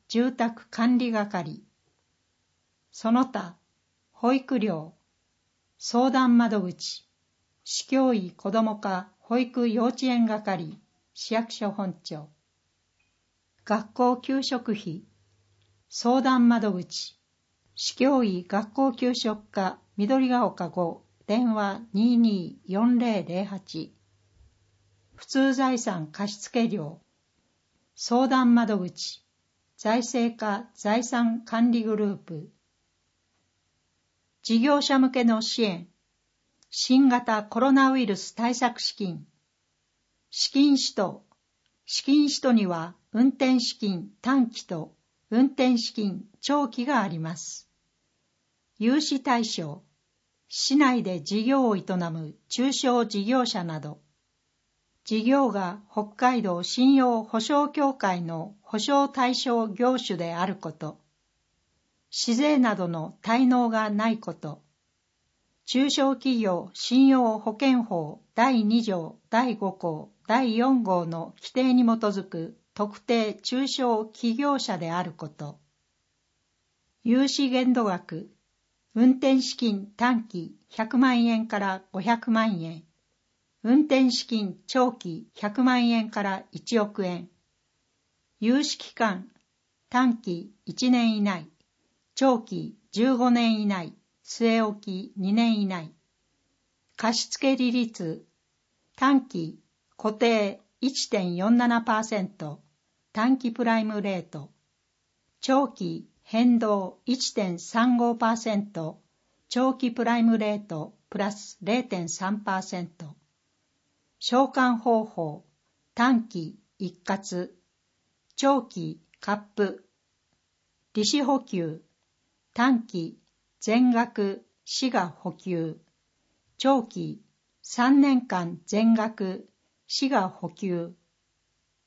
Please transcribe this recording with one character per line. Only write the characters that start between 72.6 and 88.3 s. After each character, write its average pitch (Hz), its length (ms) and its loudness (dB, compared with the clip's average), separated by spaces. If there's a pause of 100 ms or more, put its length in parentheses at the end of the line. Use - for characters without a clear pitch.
特 208 260 -6
定 220 360 -2
中 254 320 -4
小 233 380 0
企 226 300 -4
業 285 240 0
者 208 180 -4
で 165 140 -6
あ 175 100 -2
る 175 100 -6
こ 156 180 -14
と。 147 300 -16 (1400)
融 254 240 2
資 269 220 0
限 254 240 2
度 233 120 0
額。 175 440 -6 (640)
運 247 180 6
転 262 300 4
資 - 140 -4
金 202 400 -2
短 233 320 0
期 170 260 -10 (160)
百 220 280 -4
万 247 280 4
円 226 220 0
か 208 120 -4
ら 190 220 -4 (120)
五 185 80 -6
百 233 280 0
万 220 320 2
円。 160 220 -10 (800)
運 254 180 4
転 262 300 4
資 - 160 -4
金 208 300 -4 (100)
長 254 240 0
期 165 420 -12
百 208 300 -4
万 247 240 2
円 226 220 0
か 208 140 -6
ら 190 280 -4
一 - 280 -2
億 208 260 -4
円。 175 240 -8 (1080)